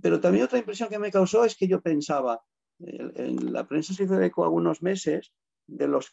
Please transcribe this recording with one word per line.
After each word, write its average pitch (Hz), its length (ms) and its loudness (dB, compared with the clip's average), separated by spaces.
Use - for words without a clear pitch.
Pero 170 180 2
también 190 240 4
otra 254 140 0
impresión 214 320 -6
que 208 80 -6
me 208 120 -4
causó 202 340 4
es 226 120 2
que 190 120 0
yo 180 120 2
pensaba, 143 600 0
el, 131 360 -12
en 123 360 -4
la - 140 -4
prensa 156 280 -4
se 196 100 -2
hizo 190 160 2
eco 175 240 2
algunos 165 380 0
meses 175 500 -2
de 143 220 -4
los, 139 240 -2